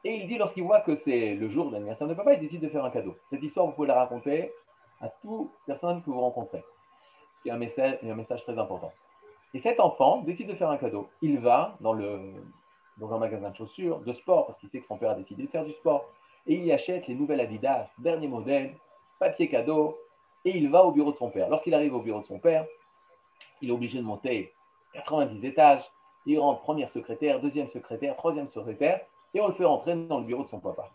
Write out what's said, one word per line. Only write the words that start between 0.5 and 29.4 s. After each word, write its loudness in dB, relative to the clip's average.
voit 6
que 0
c'est 0
le -4
jour -2
de -6
l'anniversaire -6
de -4
papa, 4
il 2
décide -8
de -4
faire -4
un -4
cadeau. -6
Cette -6
histoire, 0
vous -4
pouvez -2
la 4
raconter 0
à -10
toute -10
personne -4
que -6
vous -4
rencontrez. -4
C'est -6
un -6
message, -2
un -6
message -8
très -6
important. -6
Et -10
cet 2
enfant 6
décide -6
de -6
faire 0
un 0
cadeau. -6
Il 2
va 4
dans 0
le, -6
dans -8
un -4
magasin -4
de -14
chaussures, -6
de -8
sport, 2
parce -16
qu'il -20
sait -10
que -20
son -8
père -2
a 0
décidé -12
de -10
faire -4
du -8
sport. 0
Et 2
il 0
y 2
achète 0
les -6
nouvelles 0
Adidas, -2
dernier -2
modèle, -2
papier 2
cadeau, 2
et 4
il 2
va 10
au 4
bureau 4
de -6
son -4
père. -2
Lorsqu'il 2
arrive 2
au -2
bureau -4
de -14
son -12
père, 4
il -6
est 2
obligé -4
de -6
monter -4
quatre-vingt-dix -2
étages, 8
il 2
rentre 4
première -2
secrétaire, -2
deuxième -2
secrétaire, -6
troisième -2
secrétaire, 0
et 0